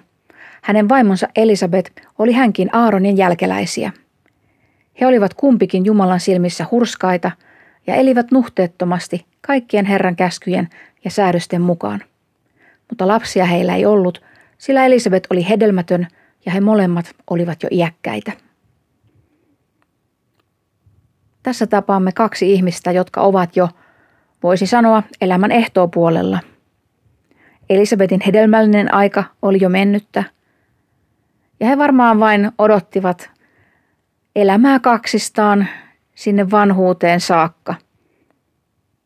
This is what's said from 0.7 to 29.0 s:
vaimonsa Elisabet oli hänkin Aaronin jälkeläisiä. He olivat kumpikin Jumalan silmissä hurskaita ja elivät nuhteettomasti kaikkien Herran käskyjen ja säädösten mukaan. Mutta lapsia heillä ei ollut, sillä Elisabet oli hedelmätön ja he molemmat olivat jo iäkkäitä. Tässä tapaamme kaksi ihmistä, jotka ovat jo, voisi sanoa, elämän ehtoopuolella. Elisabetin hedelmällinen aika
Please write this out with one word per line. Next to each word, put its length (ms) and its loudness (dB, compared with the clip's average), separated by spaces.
vaimonsa 480 2
Elisabet 680 -2
oli 140 2
hänkin 400 0
Aaronin 440 2
jälkeläisiä. 760 -2
He 60 0
olivat 280 2
kumpikin 520 0
Jumalan 340 2
silmissä 500 -2
hurskaita 600 -2
ja 80 -4
elivät 360 0
nuhteettomasti 960 -2
kaikkien 440 -2
Herran 320 0
käskyjen 520 -4
ja 60 -8
säädösten 520 -2
mukaan. 400 -4
Mutta 200 -4
lapsia 360 0
heillä 300 0
ei 120 0
ollut, 380 0
sillä 280 0
Elisabet 440 2
oli 180 -2
hedelmätön 580 0
ja 60 -4
he 80 -2
molemmat 540 0
olivat 320 -4
jo 100 -6
iäkkäitä. 600 -6
Tässä 240 -4
tapaamme 460 0
kaksi 400 -2
ihmistä, 400 -2
jotka 280 -4
ovat 360 -2
jo, 120 2
voisi 240 0
sanoa, 360 2
elämän 320 0
ehtoopuolella. 880 0
Elisabetin 560 2
hedelmällinen 680 4
aika 300 0